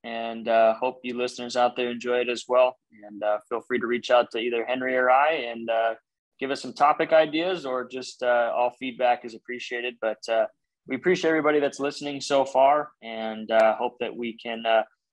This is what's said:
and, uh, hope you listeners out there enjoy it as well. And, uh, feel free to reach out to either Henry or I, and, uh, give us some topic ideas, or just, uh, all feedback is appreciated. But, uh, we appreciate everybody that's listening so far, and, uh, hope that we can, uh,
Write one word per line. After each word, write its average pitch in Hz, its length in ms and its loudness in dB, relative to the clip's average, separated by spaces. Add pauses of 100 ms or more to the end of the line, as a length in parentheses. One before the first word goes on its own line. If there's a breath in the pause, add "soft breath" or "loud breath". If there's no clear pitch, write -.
and, 117 460 -8
uh, 113 260 4
hope 127 300 -4
you 123 120 -8
listeners 123 400 -6
out 123 200 2
there 123 140 -2
enjoy 123 280 -2
it 123 100 0
as 117 200 -6
well. 127 280 4 (300)
And, 104 160 -12
uh, 104 160 0 (100)
feel 117 120 -4
free 123 180 -4
to 117 80 -2
reach 120 240 -4
out 120 220 4
to 117 60 -4
either 117 260 -2
Henry 127 320 -2
or 127 140 2
I, 147 240 4
and, 117 360 -6
uh, 113 240 0 (460)
give 135 100 -4
us 135 100 -4
some 127 140 -12
topic 151 380 2
ideas, 160 520 2
or 127 220 -4
just, 127 380 -10
uh, 120 300 2
all 123 160 2 (100)
feedback 120 440 0
is 113 100 -12
appreciated. 120 680 -8
But, 110 180 -2 (100)
uh, 113 180 2 (420)
we 131 80 -4
appreciate 175 340 2
everybody 151 300 2
that's 139 180 -2
listening 143 420 -6
so 139 240 2
far, 139 460 4 (120)
and, 110 500 -8
uh, 110 240 6
hope 123 240 -4
that 117 140 -4
we 113 220 -8
can, 117 300 -10
uh, 113 160 4 (300)